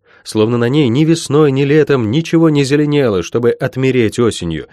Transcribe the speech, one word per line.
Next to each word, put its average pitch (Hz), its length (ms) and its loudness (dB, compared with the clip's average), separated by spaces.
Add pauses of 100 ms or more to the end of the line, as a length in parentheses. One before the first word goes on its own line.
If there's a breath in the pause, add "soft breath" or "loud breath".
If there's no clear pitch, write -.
(220 soft breath)
Словно 110 360 0
на 117 100 0
ней 139 200 0
ни 135 180 0
весной, 156 460 2
ни 135 100 0
летом 143 480 2
ничего 160 400 0
не 143 140 2
зеленело, 143 580 0
чтобы 120 280 -2
отмереть 127 680 -2
осенью, 87 540 -4